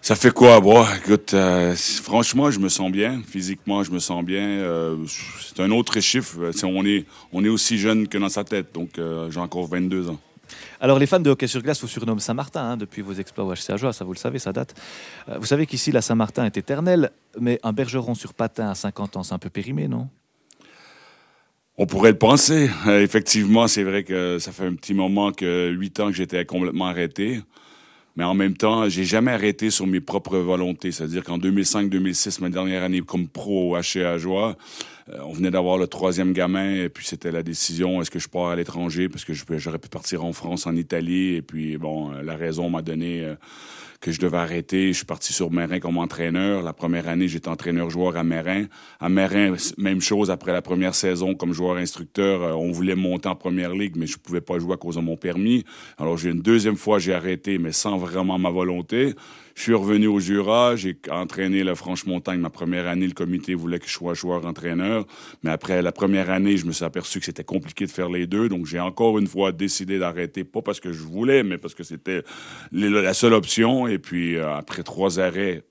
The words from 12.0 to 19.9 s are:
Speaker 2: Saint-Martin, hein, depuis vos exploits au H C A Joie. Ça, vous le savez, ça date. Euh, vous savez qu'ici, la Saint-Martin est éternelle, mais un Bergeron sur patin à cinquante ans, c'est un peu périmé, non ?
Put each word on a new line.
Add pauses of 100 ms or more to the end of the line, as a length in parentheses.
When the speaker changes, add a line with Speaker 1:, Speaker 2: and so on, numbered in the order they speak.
Speaker 2:
Saint-Martin,
hein,
depuis
vos
exploits
au
H
C
A
Joie.
Ça,
vous
le
savez,
ça
date. (520)
Euh,
vous
savez
qu'ici,
la
Saint-Martin
est
éternelle, (300)
mais
un
Bergeron
sur
patin
à
cinquante
ans,
c'est
un
peu
périmé,
non ? (1700)